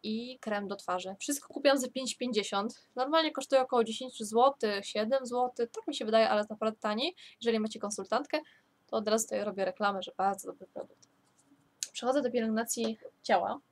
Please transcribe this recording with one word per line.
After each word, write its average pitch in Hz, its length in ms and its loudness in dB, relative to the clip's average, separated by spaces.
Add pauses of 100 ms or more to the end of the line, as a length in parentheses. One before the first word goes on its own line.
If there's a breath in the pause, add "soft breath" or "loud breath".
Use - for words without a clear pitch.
i 233 360 -6
krem 202 280 -4
do 190 80 -6
twarzy. 185 440 -6
Wszystko - 340 -6
kupiłam 285 240 6
za 247 120 -2
pięć 254 280 -6
pięćdziesiąt. 214 800 -2
Normalnie 302 360 2
kosztuje 277 300 2
około 247 220 4
dziesięć 226 400 -6
złotych, 214 640 4
siedem 240 400 0
złotych, 240 460 -2
tak - 160 -10
mi 294 80 -6
się 240 100 -4
wydaje, 220 240 4
ale 214 100 2
jest 208 100 -4
naprawdę 220 300 -4
taniej, 233 360 -2 (260 loud breath)
jeżeli 226 180 2
macie 220 200 -4
konsultantkę, 220 640 -2 (460 loud breath)
to 220 100 -2
od 214 100 0
razu 220 180 2
tutaj 208 180 -2
robię 196 220 -2
reklamę, 196 360 0
że - 160 -10
bardzo 190 340 0
dobry 185 160 -16
produkt. - 400 -14 (840)
Przechodzę 262 300 0
do 240 100 -2
pielęgnacji 226 680 -2 (260)
ciała. 202 360 2 (120)